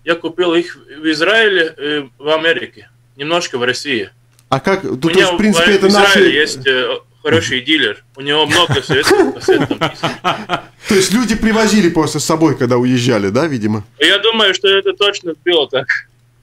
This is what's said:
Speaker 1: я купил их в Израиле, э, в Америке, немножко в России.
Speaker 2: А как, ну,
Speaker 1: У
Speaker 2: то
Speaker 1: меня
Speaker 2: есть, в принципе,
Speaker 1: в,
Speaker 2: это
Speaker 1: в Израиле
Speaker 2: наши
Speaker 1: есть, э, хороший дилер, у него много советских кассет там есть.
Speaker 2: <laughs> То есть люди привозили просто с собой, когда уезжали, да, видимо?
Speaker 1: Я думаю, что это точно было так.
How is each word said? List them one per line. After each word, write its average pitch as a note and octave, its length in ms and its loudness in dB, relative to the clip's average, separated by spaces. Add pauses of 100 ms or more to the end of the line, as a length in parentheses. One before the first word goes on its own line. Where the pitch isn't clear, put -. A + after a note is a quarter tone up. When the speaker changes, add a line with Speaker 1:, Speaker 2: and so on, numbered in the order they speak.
Speaker 1:
я E3+ 120 -2
купил E3+ 400 -2
их E3+ 200 -2
в D3+ 360 -8
Израиле, F3+ 640 0
э, D3 260 -6 (140)
в C#3+ 120 -6
Америке, D#3 600 -4 (260)
немножко D#3 440 -6
в A#2+ 40 -2
России. B2 460 -4 (400)
Speaker 2:
А C3 100 0
как, F#3+ 240 -2
ну, - 100 -6
Speaker 1:
У C3 40 -6
Speaker 2:
то D#3 120 -2
Speaker 1:
меня F#3 120 2
Speaker 2:
есть, F#3 120 2
в E3+ 40 -2
принципе, F#3+ 340 2
Speaker 1:
в, G3 40 4
Speaker 2:
это F#3+ 120 2
Speaker 1:
в - 20 6
Израиле G3+ 180 4 (180)
Speaker 2:
наши E3 40 4
Speaker 1:
есть, C#3 380 -2
э, B2+ 320 -2 (240)
хороший D3 380 -2
дилер, B2+ 420 -2 (120)
у C3+ 60 -18
него D3 240 0
много D3+ 380 0
советских B3+ 500 2
кассет - 340 0
там - 120 -6 (100)
есть. - 120 -12
Speaker 2:
<laughs> - 880 -6
То G#3+ 60 2
есть F#3 180 2
люди A3 220 0
привозили G#3+ 540 2
просто D3+ 300 -2
с - 60 -4
собой, D#3 300 2
когда B2 220 0
уезжали, B2 520 2
да, C3+ 180 0
видимо? G#2+ 360 -4 (160)
Speaker 1:
Я F#3 200 2
думаю, G#3+ 340 0
что G3 140 -2
это G3 260 2
точно G3+ 400 -2 (100)
было E3 240 0
так. C3 200 -4 (560)